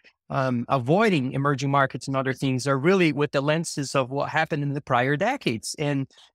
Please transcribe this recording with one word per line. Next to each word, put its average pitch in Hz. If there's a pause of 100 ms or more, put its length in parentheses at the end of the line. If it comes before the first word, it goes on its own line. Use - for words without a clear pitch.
(300)
um, 131
avoiding 139
emerging 139
markets 139
and 135
other 131
things 127
are 139
really 175
with 143
the 143
lenses 151
of 131
what 139
happened 151
in 143
the 143
prior 127
decades. 190
And, 143 (280)